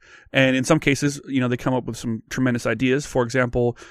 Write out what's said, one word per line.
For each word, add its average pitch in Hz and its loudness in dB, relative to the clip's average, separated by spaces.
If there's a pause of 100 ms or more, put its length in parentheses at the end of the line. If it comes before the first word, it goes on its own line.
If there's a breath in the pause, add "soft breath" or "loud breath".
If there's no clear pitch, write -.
(320 soft breath)
And 131 4
in 131 0
some 156 4
cases, 143 0
you 135 0
know, 123 0
they 123 0
come 131 -4
up 127 -2
with 117 -8
some 113 -6
tremendous 123 0
ideas. 127 0
For 131 0
example, 120 0 (120)